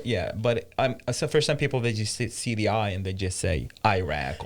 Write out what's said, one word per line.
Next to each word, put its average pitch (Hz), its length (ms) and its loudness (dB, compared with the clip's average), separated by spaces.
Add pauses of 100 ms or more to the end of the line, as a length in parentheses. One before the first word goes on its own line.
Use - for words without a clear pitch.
it. 107 60 -8
Yeah, 104 260 0
but, 113 440 0
um, 123 200 2 (140)
so 135 160 -2
for 151 140 4
some 147 160 2
people, 135 220 0
they 120 140 2
just 107 220 -2
see, 117 140 -2
see - 260 -2
the 107 120 2
I 107 220 2
and 98 160 -2
they 95 80 -2
just 95 260 -2
say 73 300 0 (160)
Iraq 80 600 0